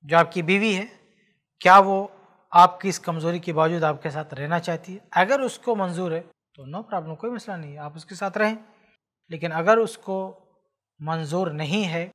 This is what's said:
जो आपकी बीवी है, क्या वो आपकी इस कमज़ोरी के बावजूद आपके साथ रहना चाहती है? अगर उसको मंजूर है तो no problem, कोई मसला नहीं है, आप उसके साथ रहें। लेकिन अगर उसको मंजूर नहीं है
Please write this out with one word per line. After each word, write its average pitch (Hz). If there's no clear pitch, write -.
जो 156
आपकी 170
बीवी 202
है, 196
क्या 185
वो 196
आपकी 180
इस 175
कमज़ोरी 170
के 170
बावजूद 160
आपके 151
साथ 151
रहना 147
चाहती 170
है? 196
अगर 226
उसको 240
मंजूर 180
है 165
तो 135
no 190
problem, 160
कोई 226
मसला 220
नहीं 147
है, 147
आप 147
उसके 160
साथ 196
रहें। 214
लेकिन 165
अगर 175
उसको 196
मंजूर 160
नहीं 156
है 170